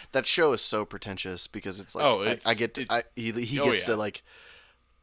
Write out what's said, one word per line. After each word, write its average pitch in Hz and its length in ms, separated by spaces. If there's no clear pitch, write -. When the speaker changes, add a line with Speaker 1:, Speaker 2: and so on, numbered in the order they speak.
Speaker 1:
that 131 160
show 156 260
is 107 80
so 107 240
pretentious 95 600
because 98 320
it's 95 160
like, 147 100
Speaker 2:
Oh, 110 160
Speaker 1:
I, 104 60
Speaker 2:
it's, 117 200
Speaker 1:
I 117 60
get 113 220
to, 135 80
Speaker 2:
it's, 117 100
Speaker 1:
I, 117 80
he, 113 160
he 120 280
Speaker 2:
oh, 143 120
Speaker 1:
gets 92 160
Speaker 2:
yeah. 110 80
Speaker 1:
to, 107 40
like, - 220